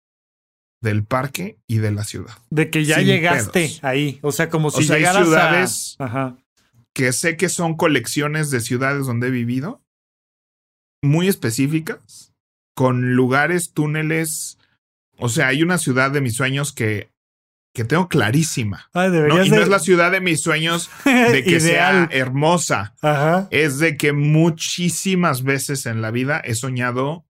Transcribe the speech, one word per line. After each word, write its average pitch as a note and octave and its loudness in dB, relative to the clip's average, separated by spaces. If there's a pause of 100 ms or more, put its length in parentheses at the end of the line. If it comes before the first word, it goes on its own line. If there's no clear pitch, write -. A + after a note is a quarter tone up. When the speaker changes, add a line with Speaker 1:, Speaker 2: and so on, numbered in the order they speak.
(840)
Speaker 1:
del G#2 0
parque C#3 -6 (100)
y A2+ 0
de G#2+ 0
la G#2 -4
ciudad. - -12 (140)
Speaker 2:
De D#3 0
que D#3 0
ya D3+ 2
Speaker 1:
Sin F#3 2
Speaker 2:
llegaste E3+ 2
Speaker 1:
pedos. - -10
Speaker 2:
ahí, C#3 -2
o D3 -2
sea, D#3+ -2
como D#3 0
Speaker 1:
O - -2
Speaker 2:
si - 0
Speaker 1:
sea, D#3 2
hay D#3 2
Speaker 2:
llegaras F3+ 4
a - 4
Speaker 1:
ciudades E3 2
Speaker 2:
Ajá. B2+ -6 (560)
Speaker 1:
que C3 0
sé E3 -2
que F3 0
son E3 -2
colecciones D3 0
de B2+ 0
ciudades C3+ -2
donde A#2+ -2
he - -2
vivido, B2+ -4 (1200)
muy D#3+ 2
específicas, D#3 -4 (400)
con B2+ 0
lugares, C#3+ 2
túneles. D#3 -4 (600)
O A#2+ -4
sea, C3 0
hay C#3 0
una F3 2
ciudad C3+ 0
de C#3+ -2
mis A#2+ -2
sueños C#3 -4
que, G#2+ -4 (640)
que A#2 -6
tengo F3 0
clarísima, A2 0
Speaker 2:
Ay, F3+ 0
Speaker 1:
¿no? F3+ 2
Speaker 2:
deberías D#3+ 4
Speaker 1:
Y G3 4
no G#3+ 6
Speaker 2:
de G#3 6
Speaker 1:
es F3+ 2
la G3 4
ciudad E3+ 4
de F#3+ 0
mis F3 0
sueños E3 -2
Speaker 2:
<laughs> - -16
Speaker 1:
de A#3+ 4
que E3+ 4
sea E3+ 4
Speaker 2:
Ideal. C#3 2
Speaker 1:
hermosa. C3+ 0
Speaker 2:
Ajá. D3+ 2
Speaker 1:
Es C#3 0
de D#3 0
que D3 0
muchísimas E3 0
veces C3+ -4
en A2+ -4
la A2 -6
vida C3 -2
he A#2+ -4
soñado B2+ -4